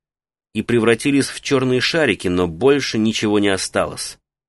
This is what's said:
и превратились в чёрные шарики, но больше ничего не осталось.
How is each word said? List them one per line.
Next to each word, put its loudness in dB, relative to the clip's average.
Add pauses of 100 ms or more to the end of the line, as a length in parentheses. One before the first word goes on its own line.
(540)
и -4
превратились 2
в -12
чёрные 0
шарики, 0
но 0
больше 0
ничего 0
не 2
осталось. -4 (320)